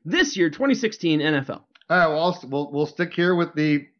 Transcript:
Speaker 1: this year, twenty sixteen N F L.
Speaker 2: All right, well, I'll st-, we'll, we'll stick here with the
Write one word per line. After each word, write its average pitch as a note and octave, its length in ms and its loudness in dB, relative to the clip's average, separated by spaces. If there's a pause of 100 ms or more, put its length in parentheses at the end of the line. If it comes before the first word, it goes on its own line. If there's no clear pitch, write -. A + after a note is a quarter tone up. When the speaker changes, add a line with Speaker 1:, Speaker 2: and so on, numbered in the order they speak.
Speaker 1:
this E4+ 320 0
year, E3+ 140 2
twenty C4+ 240 0
sixteen E3+ 480 0
N D#3 120 0
F C3+ 140 -2
L. - 180 -12 (220)
Speaker 2:
All E3+ 100 2
right, F3 100 4
well, D3+ 120 0
I'll F3 140 2
st-, C3 180 -16
we'll, C#3+ 180 -4
we'll D3 160 -2
stick F3 280 -6
here F3+ 200 2
with E3+ 200 -2
the D3+ 320 0 (140)